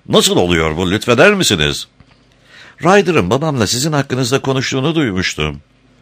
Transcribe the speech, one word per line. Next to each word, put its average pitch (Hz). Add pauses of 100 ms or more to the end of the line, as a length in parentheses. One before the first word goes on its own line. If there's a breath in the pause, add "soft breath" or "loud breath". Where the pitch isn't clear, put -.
Nasıl 196
oluyor 82
bu? 92
Lütfeder 123
misiniz?" 87 (960 loud breath)
"Ryder'ın 165
babamla 135
sizin 131
hakkınızda 135
konuştuğunu 135
duymuştum." 90 (400 soft breath)